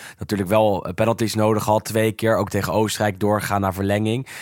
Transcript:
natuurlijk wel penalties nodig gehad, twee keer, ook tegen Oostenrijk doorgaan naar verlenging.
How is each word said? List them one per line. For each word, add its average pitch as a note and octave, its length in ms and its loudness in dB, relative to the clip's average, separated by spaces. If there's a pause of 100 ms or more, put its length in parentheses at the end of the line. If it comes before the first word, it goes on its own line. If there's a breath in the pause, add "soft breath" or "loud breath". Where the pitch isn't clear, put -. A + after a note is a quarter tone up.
(200 loud breath)
natuurlijk G2 300 -4
wel G#2+ 360 2 (100)
penalties A2+ 400 0
nodig G#2+ 280 2
gehad, G#2+ 220 2
twee A2 260 0
keer, A2 240 0
ook G2 140 0
tegen F#2+ 240 -2
Oostenrijk G#2 460 0
doorgaan G2+ 420 0
naar F#2+ 120 0
verlenging. G#2 540 -2 (140 loud breath)